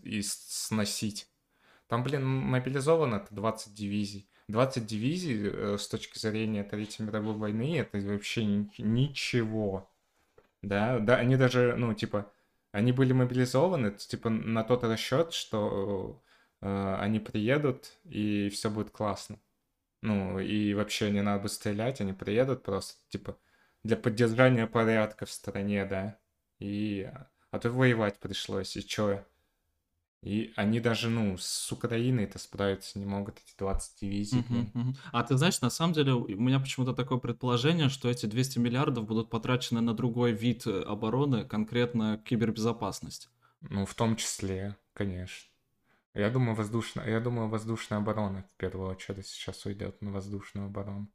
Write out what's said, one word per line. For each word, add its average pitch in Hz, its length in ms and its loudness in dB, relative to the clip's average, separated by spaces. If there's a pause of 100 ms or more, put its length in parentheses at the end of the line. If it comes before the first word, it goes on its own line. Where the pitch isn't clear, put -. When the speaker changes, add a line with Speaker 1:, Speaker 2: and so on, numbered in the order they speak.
(180)
Speaker 1:
и 101 40 -2
с-, - 440 -6
сносить. 107 600 -2 (600)
Там, 120 140 0
блин, 135 240 0
мобилизовано-то 135 1080 0
двадцать 104 400 -4
дивизий. 101 540 -4 (200)
Двадцать 120 380 0
дивизий, 113 640 -2
э, 101 300 -2
с - 100 -8
точки - 300 -8
зрения 110 460 -2
Третьей 104 400 -6
мировой 107 300 -2
войны, 113 440 -2
это 107 200 -4
вообще 101 460 -2
ни-, 101 340 2
ничего. 110 1120 0 (720)
Да, 104 360 2
да, 107 180 6
они 123 200 6
даже, 123 400 6
ну, 120 180 0
типа, 104 360 -4 (420)
они 113 200 4
были 127 200 4
мобилизованы, 127 800 4
т-, - 160 -12
типа, 113 220 -4
на 113 340 0
тот 123 200 2
расчёт, 123 480 2
что, 101 880 -2 (400)
э, 98 380 0
они 107 200 2
приедут, 127 720 0 (120)
и 104 460 0
всё 107 200 -2
будет 104 200 -4
классно. 104 480 -4 (640)
Ну, 98 380 0
и 104 340 2
вообще 104 360 0
не 101 120 2
надо 101 200 2
будет 101 100 -4
стрелять, 110 480 -2
они 95 120 -2
приедут 117 500 0
просто, - 380 -4 (100)
типа, - 280 -10 (460)
для 110 120 2
поддержания 117 720 4
порядка 110 600 2
в - 40 -10
стране, 101 560 -2
да. 98 320 -4 (420)
И... 101 500 -4 (400)
а 107 80 -4
то 117 120 0
воевать 120 500 4
пришлось, 98 560 -6
и 104 100 -6
чё? 101 380 -2 (960)
И 104 340 -2
они 107 240 2
даже, 117 300 0
ну, 107 280 0
с - 320 -6
Украиной-то 117 680 0
справиться 101 600 -2
не 98 60 -4
могут, 101 360 -4
эти - 180 -20
двадцать - 420 -4
дивизий, 101 380 -2
Speaker 2:
Мгм, 117 100 -2
Speaker 1:
блин. 120 260 -2
Speaker 2:
мгм. 123 220 -2 (160)
А 117 100 0
ты 131 140 2
знаешь, 131 240 4
на 123 80 2
самом 170 240 0
деле 139 220 4
у 120 120 0 (140)
меня 131 200 4
почему-то 131 340 -2
такое 135 240 0
предположение, 123 720 2
что - 180 -2
эти 123 160 0
двести 120 340 0
миллиардов 120 480 2
будут 113 220 0
потрачены 120 540 0
на 117 120 2
другой 120 380 2
вид, 113 340 0
э, 95 160 0
обороны, 110 640 0
конкретно 110 800 0
кибербезопасность. 110 1040 -2 (320)
Speaker 1:
Ну, 98 240 -2
в - 100 -6
том 113 220 2
числе, 98 600 -4 (180)
конечно. 92 560 -6 (640)
Я 104 160 2
думаю, 123 260 2
воздушно-, 110 500 -2
я 110 140 0
думаю, 120 300 -2
воздушная 110 480 -2
оборона 104 520 -2
в - 60 -20
первую 95 320 -4
очередь 95 380 -8
сейчас - 400 -10
уйдёт 98 340 -6
на 104 100 -6
воздушную 98 580 -8
оборону. 101 460 -8